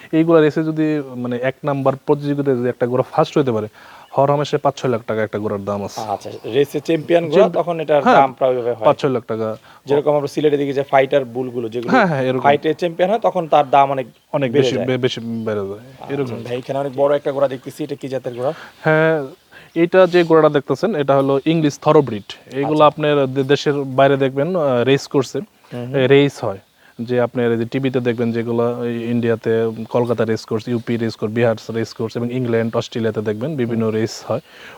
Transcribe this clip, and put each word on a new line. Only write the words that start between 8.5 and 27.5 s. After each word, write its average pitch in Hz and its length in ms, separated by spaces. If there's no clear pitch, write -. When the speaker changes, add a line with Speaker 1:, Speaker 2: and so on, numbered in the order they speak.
Speaker 2:
ওইভাবে 120 220
হয়। 110 100
Speaker 1:
পাঁচ 147 160
ছয় 147 100
লাখ 120 140
টাকা। 110 320
Speaker 2:
যেরকম 143 300
আমরা 143 120
সিলেটের 147 300
দিকে 139 140
যে 135 100
ফাইটার 135 420
বুলগুলো, 120 440
যেগুলো 117 240
Speaker 1:
হ্যাঁ, 233 140
হ্যাঁ, 143 160
এরকম। 127 180
Speaker 2:
ফাইটে 147 340
চ্যাম্পিয়ন 175 360
হয়, 226 80
তখন 180 300
তার 147 220
দাম 139 200
অনেক 135 160
Speaker 1:
অনেক 139 200
Speaker 2:
বেড়ে 139 120
Speaker 1:
বেশি, 123 120
Speaker 2:
যায়। - 100
Speaker 1:
বে-, 127 120
বেশি 123 220
বেড়ে 110 480
যায়। 101 100
Speaker 2:
আচ্ছা, 131 360
Speaker 1:
এরকম। 120 280
Speaker 2:
ভাই, 120 160
এখানে 131 200
অনেক 139 180
বড় 143 200
একটা 143 160
ঘোড়া 139 160
দেখতেছি, 131 360
এটা 143 100
কি 139 140
জাতের 127 260
ঘোড়া? 123 180
Speaker 1:
হ্যাঁ, 156 420
এটা 175 320
যে 175 180
ঘোড়াটা 160 240
দেখতেছেন, 175 460
এটা 139 220
হলো 139 280
ইংলিশ 156 380
থরোব্রিড। 123 760
এগুলো 143 160
Speaker 2:
আচ্ছা। 151 140
Speaker 1:
আপনার 147 400
দে-, 131 160
দেশের 143 320
বাইরে 139 420
দেখবেন, 139 400
আহ, 135 280
রেস 143 220
করছে, 139 320
Speaker 2:
হুম, - 480
হুম। 131 100
Speaker 1:
এ, 131 100
রেস 139 380
হয়। 98 140
যে 123 200
আপনার 120 320